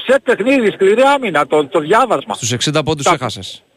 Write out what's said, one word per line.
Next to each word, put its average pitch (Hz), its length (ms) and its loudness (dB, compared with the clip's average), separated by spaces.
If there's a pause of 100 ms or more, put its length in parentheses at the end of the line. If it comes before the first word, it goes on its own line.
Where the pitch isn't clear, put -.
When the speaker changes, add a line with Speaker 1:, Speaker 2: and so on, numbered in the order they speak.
Speaker 1:
σετ 269 160 2
παιχνίδι, 233 480 0
σκληρή 208 320 2 (120)
άμυνα, 175 320 -2
το, 151 200 0
το 175 140 -2
διάβασμα. 170 540 0
Speaker 2:
Στους 110 180 -6
εξήντα 147 300 -2
πόντους 147 220 -4
Speaker 1:
Τα, 185 80 2
Speaker 2:
έχασες. - 500 -6 (140)